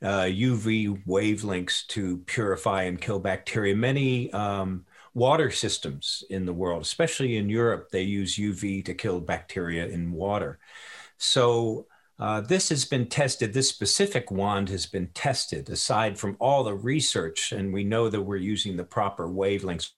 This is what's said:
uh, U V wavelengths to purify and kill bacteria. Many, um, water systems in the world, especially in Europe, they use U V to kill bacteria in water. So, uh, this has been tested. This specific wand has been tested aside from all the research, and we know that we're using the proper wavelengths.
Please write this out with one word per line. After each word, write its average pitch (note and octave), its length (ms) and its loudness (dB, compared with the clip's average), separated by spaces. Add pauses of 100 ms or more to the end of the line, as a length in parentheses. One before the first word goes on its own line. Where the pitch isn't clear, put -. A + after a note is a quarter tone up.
uh, G2 220 2
U G#2 320 2
V A2 320 2 (200)
wavelengths G2+ 800 0
to F#2 320 -2
purify G2 640 0
and F2+ 160 -4
kill G#2 200 -2
bacteria. G2 560 0
Many, B2+ 560 2
um, G2 540 -2 (280)
water C3 380 4
systems - 800 -4
in F#2+ 160 -2
the F2+ 80 -2
world, F2 280 0
especially C3 540 0
in G2+ 140 0
Europe, A2 420 2
they F#2 120 0
use G2 340 0
U G#2 160 0
V G2 280 -2
to F2+ 120 -6
kill F2+ 260 -2
bacteria E2+ 680 -4
in E2+ 260 -4
water. F#2+ 460 -2 (580)
So, A#2 680 2 (320)
uh, G#2+ 200 0
this E3+ 300 2
has C#3+ 160 0
been B2+ 220 0
tested. B2+ 460 0
This C3 160 2
specific C3+ 640 0
wand G2 380 0
has F#2+ 160 -4
been F2+ 280 -4
tested - 560 -2
aside A2 480 0
from G2 220 -4
all C3+ 240 4
the G#2+ 100 -2
research, G#2 800 0
and G2 220 -2
we G2+ 100 0
know A2 260 2
that G#2 120 0
we're G2 160 -2
using G2+ 400 -2
the F2 80 -4
proper G2 420 -2
wavelengths. F#2 720 0